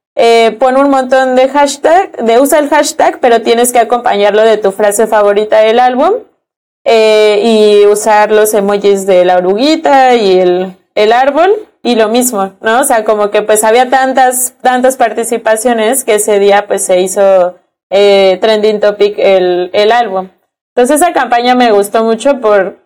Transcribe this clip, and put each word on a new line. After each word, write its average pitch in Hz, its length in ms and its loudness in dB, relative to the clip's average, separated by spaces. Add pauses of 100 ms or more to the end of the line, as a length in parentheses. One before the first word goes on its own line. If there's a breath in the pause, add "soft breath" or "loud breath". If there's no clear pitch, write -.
(140)
eh, 226 440 2
pon 262 180 0
un 277 120 2
montón 262 460 0
de 254 140 2
hashtag, 294 640 0 (120)
de 226 160 2
usa 285 200 0
el 294 80 -4
hashtag, 294 520 -2
pero 233 220 0
tienes 233 300 -2
que 247 80 2
acompañarlo 214 640 0
de 220 140 2
tu 202 140 -2
frase 208 380 -2
favorita 214 520 0
del 220 200 2
álbum, 254 320 0 (720)
eh, 214 600 2
y 214 420 2
usar 208 460 0
los 214 220 0
emojis 202 520 -2
de 180 180 2
la 180 140 2
oruguita 262 760 0
y 196 240 2
el, 185 380 -2 (180)
el 214 180 0
árbol, 277 380 0 (320)
y 240 120 -2
lo 220 140 0
mismo, 220 520 -4
¿no? 220 200 0
O 285 40 -2
sea, 226 200 -2
como 208 260 -2
que, 208 120 -2
pues, 214 220 -2
había 240 240 2
tantas, 262 760 -2
tantas 254 340 0
participaciones 226 1080 -4
que 214 120 0
ese 208 220 -2
día, 202 280 2
pues, 190 180 -4
se 185 160 0
hizo, 190 580 0 (320)
eh, 196 500 2
trending 214 400 0
topic 208 380 0
el, 180 540 0
el 208 200 0
álbum. 190 360 -4 (460)
Entonces, 254 260 0
esa 349 120 0
campaña 247 420 -2
me 247 180 2
gustó 202 320 0
mucho 226 360 -2
por, 202 460 0